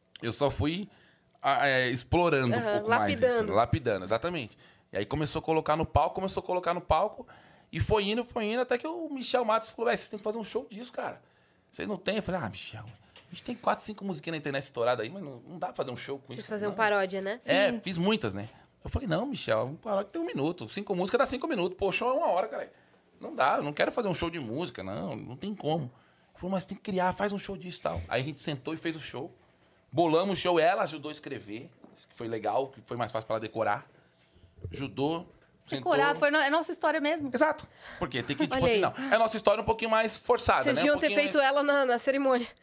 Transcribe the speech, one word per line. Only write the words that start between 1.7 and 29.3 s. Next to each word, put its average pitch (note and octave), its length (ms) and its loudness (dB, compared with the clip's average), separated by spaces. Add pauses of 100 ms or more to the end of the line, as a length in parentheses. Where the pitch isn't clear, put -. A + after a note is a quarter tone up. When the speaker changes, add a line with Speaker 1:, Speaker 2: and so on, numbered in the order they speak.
Speaker 1:
explorando C3+ 680 2
um - 40 2
Speaker 2:
Aham, G#3 160 0
Speaker 1:
pouco G#3 160 0
mais B3 240 4
isso. A3+ 120 -4
Speaker 2:
lapidando. A3+ 280 2
Speaker 1:
Lapidando, A2+ 500 2
exatamente. A#2+ 540 -2 (340)
E F#2+ 60 -2
aí G#2 80 0
começou D3+ 340 -2
a - 20 -6
colocar D#3 340 2
no D#3+ 100 0
palco, D3 280 2
começou F#3+ 280 -4
a - 20 -8
colocar F3 300 0
no F3 60 -6
palco. F3 460 0 (460)
E D#3 80 -6
foi G#3 240 2
indo, A3 200 0
foi A#3 220 -4
indo, A#3 140 0
até B3+ 160 0
que A#3+ 100 -4
o D#4+ 220 -6
Michel B3+ 360 0
Matos A3 260 0
falou, A3+ 180 -2
"Véi, A3+ 80 4
vocês - 120 -4
têm G#3+ 100 -10
que G3+ 60 -10
fazer G#3+ 140 -2
um G#3+ 60 -6
show B3+ 240 -6
disso, A#3 240 -14
cara. A3 300 -8 (480)
Vocês - 180 -8
não G#3 80 -4
têm?" G3 200 -2
Eu G#3 60 -2
falei, F3+ 200 -2
"Ah, A2 80 -2
Michel, - 340 -12
a - 460 -20
gente F3 140 -16
tem B3 100 -6
quatro, - 300 -2
cinco G3+ 200 -10
musiquinhas E3 300 -6
na D#3 40 -4
internet C#3+ 260 -4
estouradas A#2 400 0
aí, A#2+ 60 -6
mas G3 120 -12
não, C3+ 240 -12
não E3 120 -14
dá F3+ 100 -4
pra - 80 -14
fazer C3+ 160 -4
um A#2+ 40 -8
show C3+ 220 -8
com - 100 -20
Speaker 2:
Vocês C3 120 -10
Speaker 1:
isso, - 100 -10
Speaker 2:
faziam G#3 200 -4
Speaker 1:
não." F#3+ 60 -6
Speaker 2:
paródia, G3 460 2
né? G3+ 240 -6
Speaker 1:
É, F#3+ 240 4
Speaker 3:
Sim. A#3 100 -4
Speaker 1:
fiz F#3 160 -6
muitas, F3 380 2
né? G2+ 140 -8 (360)
Eu B2+ 60 -10
falei, A#3+ 180 -2
"Não, E3+ 160 0
Michel, A#2+ 420 0
uma D3 120 -8
paródia G3+ 340 -2
tem E4+ 80 -4
um E4 60 -2
minuto. D3 420 -4
Cinco G3+ 280 -4
músicas F3+ 240 2
dá C4+ 60 2
cinco E3 200 -4
minutos. F3 320 -2
Pô, F#3+ 140 0
show A3+ 180 0
é - 20 2
uma D#4 140 0
hora, F#3+ 220 2
cara. - 220 -8 (500)
Não - 140 -10
dá, D3 240 4
eu - 40 -2
não D3 100 -4
quero E3 200 0
fazer A3 160 -2
um F3 60 0
show E3+ 140 -2
de E3 120 -8
música, B2 420 -6
não, C3+ 340 -6
não G#2+ 200 -10
tem G3+ 180 -8
como." D#3 300 -2
Ele - 560 -18
falou, F3+ 100 -6
"Mas F#3 140 -2
tem G3 120 -10
que - 60 -18
criar, F3+ 300 0
faz G3+ 200 -2
um G3+ 60 -4
show G3 180 -10
disso F3 220 -10
e - 40 -20
tal." E2+ 260 -2
Aí B2 120 0
a C3 40 -2
gente C#3+ 180 -8
sentou D3 320 -6
e - 20 -6
fez D#3+ 200 -4
o D#3 40 -12
show. C3+ 320 -10 (600)